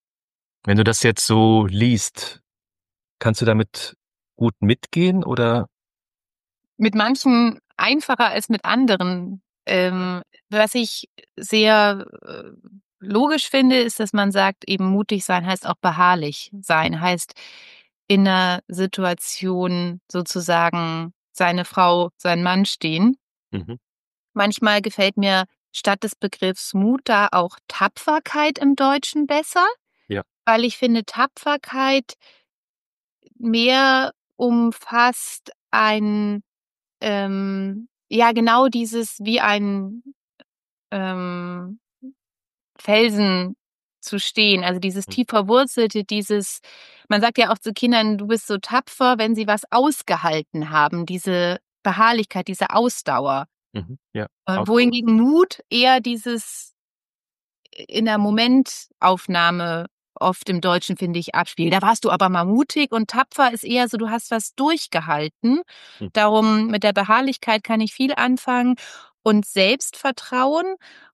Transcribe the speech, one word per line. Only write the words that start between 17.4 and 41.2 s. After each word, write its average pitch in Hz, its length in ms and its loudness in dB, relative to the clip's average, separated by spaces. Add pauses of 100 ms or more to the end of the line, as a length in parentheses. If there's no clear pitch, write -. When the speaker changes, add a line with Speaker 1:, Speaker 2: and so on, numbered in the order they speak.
Speaker 2:
in 196 200 4
einer 185 400 2
Situation 180 1300 -4 (120)
sozusagen 170 1040 -2 (180)
seine 175 340 0
Frau, 175 520 2
sein 175 260 -2
Mann 185 220 2
stehen. 185 520 0 (340)
Speaker 1:
Mhm. 107 280 -10 (540)
Speaker 2:
Manchmal 208 480 0
gefällt 202 360 0
mir 196 280 2 (260)
statt - 320 -2
des 214 120 -8
Begriffs - 580 -6
Mut 214 320 2
da 208 260 2
auch 180 260 -2 (100)
Tapferkeit 302 920 -2
im 277 160 2
Deutschen 277 520 0
besser, 311 380 0 (420)
Speaker 1:
Ja. 196 160 -4 (220)
Speaker 2:
weil 226 200 2
ich 240 120 -4
finde, 226 280 0
Tapferkeit 269 1120 -4 (1200)
mehr 254 720 2 (260)
umfasst 233 1120 -2 (200)
ein, 208 720 0 (600)
ähm, 196 840 -4 (220)
ja, 233 220 4
genau 233 360 4
dieses 233 520 -4
wie 220 220 -2
ein, 202 640 -2 (880)
ähm, 180 880 -8 (960)